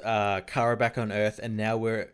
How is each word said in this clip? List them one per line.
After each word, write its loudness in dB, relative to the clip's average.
uh, 2
Kara 2
back 0
on -2
Earth, 0
and -4
now 0
we're, -2